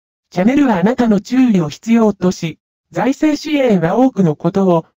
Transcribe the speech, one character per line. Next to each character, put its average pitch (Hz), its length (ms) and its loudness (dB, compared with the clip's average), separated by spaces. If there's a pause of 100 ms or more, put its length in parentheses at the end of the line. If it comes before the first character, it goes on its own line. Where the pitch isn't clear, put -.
(280)
チ 175 140 -4
ャ - 20 0
ン 214 40 4
ネ 269 80 2
ル 285 100 2
は 220 100 0
あ 170 60 -2
な 226 140 0
た 247 120 0
の 202 120 2
注 247 300 0
意 185 120 2
を 151 80 -6
必 - 220 -6
要 220 200 2
と 180 180 -2
し、 165 280 -8 (320)
財 202 220 -2
政 294 280 -2
支 302 160 -4
援 240 240 0
は 170 160 -2
多 262 140 2
く 196 120 -2
の 156 140 0
こ - 160 -4
と 196 140 0
を 170 180 0 (120)